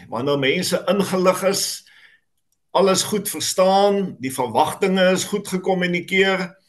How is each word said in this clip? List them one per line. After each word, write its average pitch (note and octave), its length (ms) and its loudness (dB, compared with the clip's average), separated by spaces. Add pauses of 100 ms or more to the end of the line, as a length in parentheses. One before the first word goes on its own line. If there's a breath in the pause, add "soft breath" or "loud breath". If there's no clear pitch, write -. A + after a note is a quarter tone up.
Wanneer C3+ 300 -2
mense E3 480 0
ingelig F#3 560 0
is, - 440 -2 (840 soft breath)
alles F#3+ 320 2
goed G#3 260 -4
verstaan, G3 880 2
die C3 160 -8
verwagtinge F#3 800 2
is F#3 120 0
goed G3+ 240 -6
gekommunikeer, F3+ 1080 0 (120 soft breath)